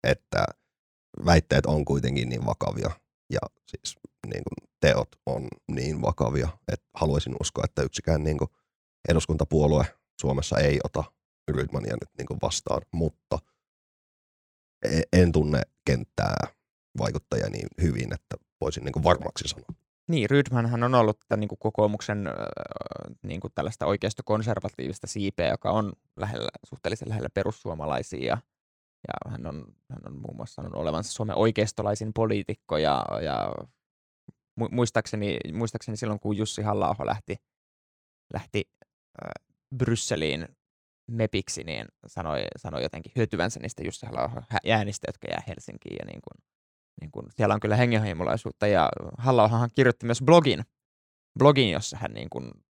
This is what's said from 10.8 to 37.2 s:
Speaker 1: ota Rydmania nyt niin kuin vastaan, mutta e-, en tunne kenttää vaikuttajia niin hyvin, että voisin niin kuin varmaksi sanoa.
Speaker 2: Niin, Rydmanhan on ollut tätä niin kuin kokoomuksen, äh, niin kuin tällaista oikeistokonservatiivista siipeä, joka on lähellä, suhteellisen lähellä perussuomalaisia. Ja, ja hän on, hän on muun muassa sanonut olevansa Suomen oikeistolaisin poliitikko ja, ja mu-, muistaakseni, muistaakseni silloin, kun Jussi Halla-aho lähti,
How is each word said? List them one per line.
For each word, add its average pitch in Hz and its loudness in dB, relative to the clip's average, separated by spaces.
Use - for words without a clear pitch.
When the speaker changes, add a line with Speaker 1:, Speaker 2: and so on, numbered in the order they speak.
Speaker 1:
ota - -2
Rydmania 57 -2
nyt - -10
niin 67 -8
kuin - -8
vastaan, - -2
mutta - -2
e-, 76 2
en 87 8
tunne 76 2
kenttää 52 0
vaikuttajia - -2
niin 50 -8
hyvin, 65 0
että - -10
voisin - -4
niin 69 -6
kuin 76 -2
varmaksi - 2
sanoa. - -10
Speaker 2:
Niin, 143 2
Rydmanhan 120 2
on 127 2
ollut 110 4
tätä - -2
niin 104 -2
kuin - -10
kokoomuksen, 104 0
äh, 60 -6
niin 87 -6
kuin - -10
tällaista - -4
oikeistokonservatiivista 101 -2
siipeä, 98 -2
joka - -2
on 107 0
lähellä, 101 -4
suhteellisen - -6
lähellä 107 -4
perussuomalaisia. 76 -4
Ja, 78 2
ja - -8
hän 60 -10
on, 73 -10
hän - -12
on - -14
muun - -12
muassa - -14
sanonut - -10
olevansa 80 -2
Suomen 107 -4
oikeistolaisin 107 0
poliitikko 104 -2
ja, 71 2
ja 55 -2
mu-, 117 -2
muistaakseni, 107 0
muistaakseni 113 -4
silloin, 107 -2
kun 104 -2
Jussi 107 -2
Halla-aho 104 0
lähti, 101 -4